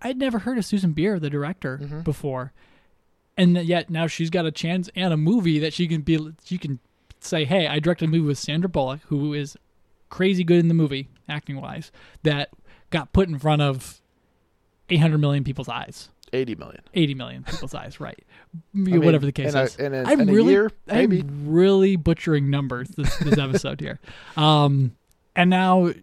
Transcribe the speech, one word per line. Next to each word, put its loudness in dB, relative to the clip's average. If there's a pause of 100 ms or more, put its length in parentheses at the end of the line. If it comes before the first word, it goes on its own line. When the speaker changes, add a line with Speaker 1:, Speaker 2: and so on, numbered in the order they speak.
Speaker 1:
I'd -6
never -2
heard -6
of -2
Susan 0
Bier, 0
the -4
director, -6
Speaker 2:
Mm-hmm. -12
Speaker 1:
before. -6 (800)
And 4
yet -2
now -2
she's -6
got -2
a -2
chance -4
and -2
a 0
movie 2
that -4
she -2
can -2
be, 0 (240)
she -8
can -6 (420)
say, -2
"Hey, 2
I -2
directed 0
a 0
movie 2
with -2
Sandra -2
Bullock," -4
who -2
is -8 (520)
crazy 0
good 6
in 4
the 4
movie, 0 (180)
acting-wise, -10 (300)
that -2 (420)
got -4
put 4
in -4
front 2
of -6 (880)
eight 2
hundred 4
million 0
people's -8
eyes. -12 (220)
Speaker 2:
Eighty -2
million. -16 (120)
Speaker 1:
Eighty 0
million -14
people's -8
eyes, -14
right. -14 (240)
Speaker 2:
<laughs> -20
I -12
mean, 4
Speaker 1:
Whatever 4
the -2
case -4
Speaker 2:
in 0
a, 2
Speaker 1:
is. -4
Speaker 2:
in -6
a, -4
Speaker 1:
I'm 4
Speaker 2:
in 4
a 4
Speaker 1:
really, 6
Speaker 2:
year, 2 (160)
Speaker 1:
I'm 2
Speaker 2:
maybe. 2 (200)
Speaker 1:
really 4
butchering 0
numbers -4
this, 0
this 2
episode -2
here. -10 (180)
<laughs> -18
Um, 4 (400)
and 2
now 2 (120)